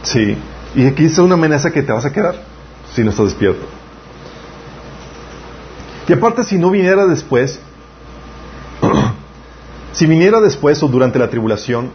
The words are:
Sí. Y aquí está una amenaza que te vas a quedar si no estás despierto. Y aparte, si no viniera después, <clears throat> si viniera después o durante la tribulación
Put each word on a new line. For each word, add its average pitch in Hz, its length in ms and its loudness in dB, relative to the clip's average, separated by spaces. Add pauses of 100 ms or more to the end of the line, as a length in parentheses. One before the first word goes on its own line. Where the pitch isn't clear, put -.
Sí. 104 320 0 (400)
Y 127 100 4
aquí 139 200 4
está 180 180 4
una 185 100 4
amenaza 156 380 2
que 143 100 0
te 135 80 -4
vas 117 140 -2
a 143 80 -2
quedar 180 240 -2 (580)
si 120 80 0
no 107 80 2
estás 107 160 2
despierto. - 400 0 (2500)
Y 165 60 4
aparte, 226 320 2
si 202 120 -2
no 175 140 4
viniera 190 360 4
después, 139 520 0 (1200)
<clears throat> - 1120 -4
si 165 140 2
viniera 180 340 6
después 151 440 2
o - 20 2
durante 127 320 2
la 120 100 2
tribulación 117 680 -2